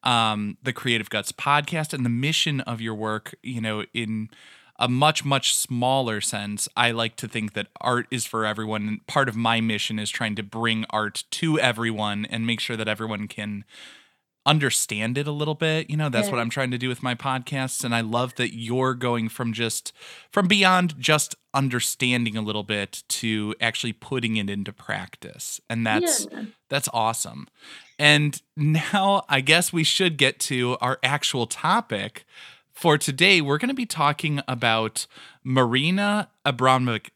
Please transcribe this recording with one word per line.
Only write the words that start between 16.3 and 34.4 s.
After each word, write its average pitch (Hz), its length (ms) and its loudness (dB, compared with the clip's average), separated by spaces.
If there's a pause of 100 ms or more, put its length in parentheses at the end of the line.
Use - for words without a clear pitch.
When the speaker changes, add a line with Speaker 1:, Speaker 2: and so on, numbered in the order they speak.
Speaker 1:
what 120 60 2
I'm 117 80 0
trying 127 220 -2
to 123 80 -2
do 127 100 -2
with 123 140 -4
my 127 120 -2
podcasts. 131 680 -4
And 117 100 0
I 117 60 2
love 120 360 -2
that 120 180 0
you're 123 400 0
going 120 340 0
from 117 240 -4
just, 113 400 -4 (400)
from 196 160 4
beyond 185 500 6
just 151 360 2 (180)
understanding 123 840 0
a 113 40 -2
little 104 220 -2
bit 101 460 -4
to 107 520 -2
actually 113 320 -2
putting 117 440 -2
it 101 120 -2
into 101 240 -6
practice. - 960 -10
And 117 180 -2
that's, 110 460 0
Speaker 2:
Yeah. - 120 -10 (260)
Speaker 1:
that's 139 240 -2
awesome. 110 540 -2 (500)
And 147 420 6 (160)
now 185 720 2
I 135 140 2
guess 160 280 4
we 160 140 0
should 170 320 2
get 135 240 2
to 123 400 -2
our 127 220 0
actual 131 440 0
topic 117 800 -2 (480)
for 156 240 4
today. 165 460 4
We're 143 160 2
gonna 247 160 -2
be 254 120 -4
talking 147 600 0